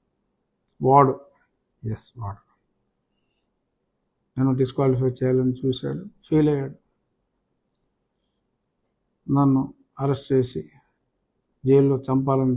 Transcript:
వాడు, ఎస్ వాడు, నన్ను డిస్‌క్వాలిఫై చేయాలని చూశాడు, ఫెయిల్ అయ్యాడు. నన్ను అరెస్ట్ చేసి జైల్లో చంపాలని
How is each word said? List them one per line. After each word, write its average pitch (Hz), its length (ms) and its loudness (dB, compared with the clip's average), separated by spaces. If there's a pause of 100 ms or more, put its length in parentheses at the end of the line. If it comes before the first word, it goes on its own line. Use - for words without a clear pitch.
(800)
వాడు, 135 340 4 (680)
ఎస్ - 280 -10 (120)
వాడు, 104 200 -14 (1900)
నన్ను 131 160 0 (100)
డిస్‌క్వాలిఫై 131 580 0
చేయాలని 127 420 0
చూశాడు, 135 400 -4 (260)
ఫెయిల్ 156 260 2
అయ్యాడు. 139 240 -8 (2500)
నన్ను 139 360 2 (400)
అరెస్ట్ 139 300 -4
చేసి 123 280 0 (1040)
జైల్లో 139 300 4 (100)
చంపాలని 135 500 0